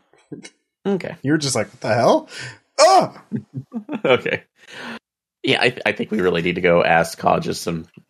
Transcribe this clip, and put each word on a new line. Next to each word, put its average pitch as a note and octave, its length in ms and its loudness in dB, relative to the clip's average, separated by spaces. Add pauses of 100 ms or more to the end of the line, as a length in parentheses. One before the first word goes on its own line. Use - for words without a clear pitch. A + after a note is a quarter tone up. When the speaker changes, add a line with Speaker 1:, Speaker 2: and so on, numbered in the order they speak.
(840)
Speaker 1:
Okay. G3 380 -4
Speaker 2:
You C3+ 80 -2
were D#3+ 80 2
just C3+ 160 -4
like, G#2+ 140 -2
"What - 120 -20
the A2 140 -2
hell?" F#3+ 340 2 (500)
Ah! F4+ 440 4 (400)
Speaker 1:
<laughs> A#3 420 -10
Okay. - 380 0 (960)
Yeah, C4+ 180 0
I, - 160 0 (120)
I - 40 2
think - 200 -8
we G#3+ 100 -2
really E2+ 220 0
need F2 120 0
to F#2 60 -4
go F2 220 4
ask E2+ 360 2
Hodges F2+ 400 0
some E2 280 -8 (220)